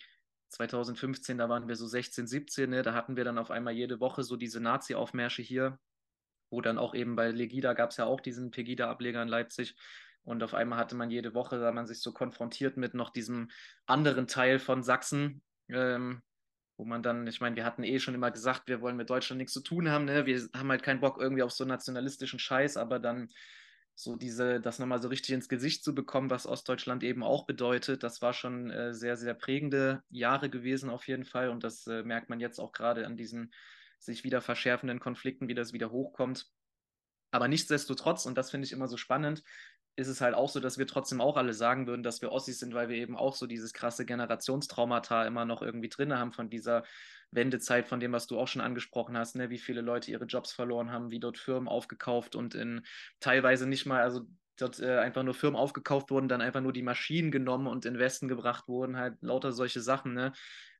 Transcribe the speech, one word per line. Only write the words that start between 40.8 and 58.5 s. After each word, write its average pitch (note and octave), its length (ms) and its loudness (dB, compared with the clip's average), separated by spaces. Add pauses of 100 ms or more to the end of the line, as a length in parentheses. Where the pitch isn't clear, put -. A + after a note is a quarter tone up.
trotzdem C3 340 -2
auch C3 160 4
alle B2+ 160 4
sagen A#2+ 340 2
würden, A#2+ 160 -4
dass A#2 200 -2
wir - 100 -2
Ossis C3 260 -2
sind, B2 140 -6
weil A#2 160 0
wir A#2+ 80 -4
eben A#2+ 180 -4
auch C3+ 220 0
so B2+ 100 -4
dieses A2+ 280 -6
krasse A#2 320 -2
Generationstraumata A#2+ 1200 0
immer A#2 180 0
noch A#2 160 -2
irgendwie A2+ 300 -4
drinne C#3+ 280 0
haben B2 140 -2
von A#2 160 -6
dieser A#2 360 0 (460)
Wendezeit, A#2+ 580 4
von B2 120 -2
dem, B2 120 -2
was A#2+ 140 0
du A#2 120 -2
auch B2 100 0
schon B2 140 -2
angesprochen A#2+ 560 -2
hast, A#2 180 -2
ne? B2 140 -2
Wie B2 80 -6
viele A#2+ 240 -4
Leute A#2 280 0
ihre A2+ 140 -4
Jobs A#2+ 280 -4
verloren A#2+ 380 -2
haben, A#2+ 200 -4
wie A#2 100 -6
dort A#2 160 -4
Firmen B2+ 320 -2
aufgekauft A#2 680 0
und A#2 180 -4
in A#2 320 -4 (340)
teilweise C3 460 6
nicht C3 180 2
mal, C3 180 4
also B2 240 2 (300)
dort, B2+ 240 -2
äh, B2+ 180 4
einfach B2 260 4
nur B2+ 100 2
Firmen C#3+ 240 4
aufgekauft C#3 520 2
wurden, C3+ 180 4
dann B2 140 4
einfach B2+ 200 2
nur C3 100 2
die B2+ 100 -2
Maschinen D3+ 480 2
genommen C3 360 2
und B2 180 -2
in A#2+ 100 -2
den A#2+ 60 -2
Westen B2+ 280 2
gebracht A#2+ 400 0